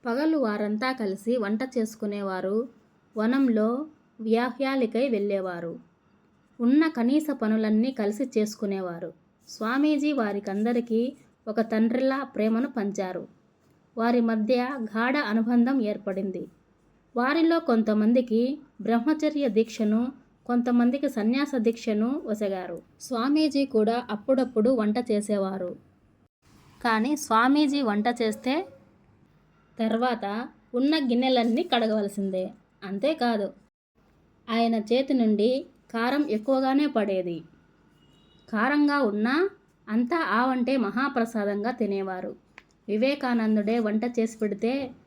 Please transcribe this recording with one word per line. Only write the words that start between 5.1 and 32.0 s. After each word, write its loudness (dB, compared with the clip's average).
ఉన్న 4
కనీస 0
పనులన్నీ 2
కలిసి -4
చేసుకునేవారు. -4
స్వామీజీ 0
వారికందరికీ 0
ఒక -2
తండ్రిలా 0
ప్రేమను -2
పంచారు. -4
వారి 2
మధ్య 0
గాఢ -2
అనుబంధం 2
ఏర్పడింది. -4
వారిలో 2
కొంతమందికి 2
బ్రహ్మచర్య 0
దీక్షను, 0
కొంతమందికి 2
సన్యాస 0
దీక్షను 0
వసగారు. -6
స్వామీజీ 0
కూడా 0
అప్పుడప్పుడు 0
వంట 2
చేసేవారు. -2
కానీ 2
స్వామీజీ 4
వంట 2
చేస్తే -2
తర్వాత -2
ఉన్న 2
గిన్నెలన్నీ 2
కడగవలసిందే. -2